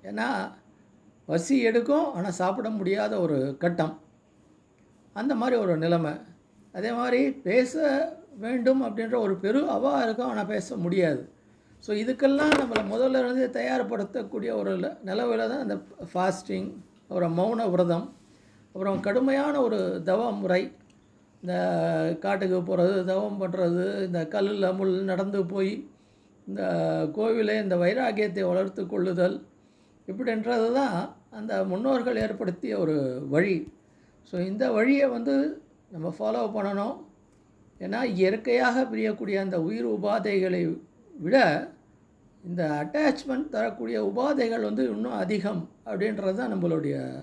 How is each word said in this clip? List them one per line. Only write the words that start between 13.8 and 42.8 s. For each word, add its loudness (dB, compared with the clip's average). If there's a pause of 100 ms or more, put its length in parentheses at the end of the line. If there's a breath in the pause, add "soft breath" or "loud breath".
ஒரு 0
ல-, -4
நிலவுல 0
தான் -4
இந்த -4 (340)
ஃபாஸ்டிங், -2 (380)
அப்புறம் 0
மௌன 2
விரதம், 2 (520 loud breath)
அப்புறம் -2
கடுமையான 2
ஒரு 0
தவ 2
முறை, 0 (680)
இந்த -4 (680)
காட்டுக்கு 0 (100)
போறது, 4 (160)
தவம் -2
பண்றது, 0 (220)
இந்த -2 (140)
கல்லுல 2
முள் 0 (160)
நடந்து 0
போய் -2 (720 soft breath)
இந்த -6 (540)
கோவிலே 2
இந்த 0
வைராகியத்தை 0
வளர்த்து 0
கொள்ளுதல், 0 (720 soft breath)
இப்படின்றது 0
தான் 0 (420)
அந்த -6 (120)
முன்னோர்கள் 0
ஏற்படுத்திய -4
ஒரு 2 (380)
வழி. 2 (760 soft breath)
So, -10 (160)
இந்த 0 (120)
வழியை 4
வந்து 0 (580)
நம்ம -6 (100)
ஃபாலோ 0 (120)
பண்ணணும். -2 (840)
ஏன்னா, -4 (180)
இயற்கையாக 4
பிரியக்கூடிய -2
அந்த -2 (100)
உயிர் -2
உபாதைகளை 0 (520)
விட 2 (1080)
இந்த -4 (180)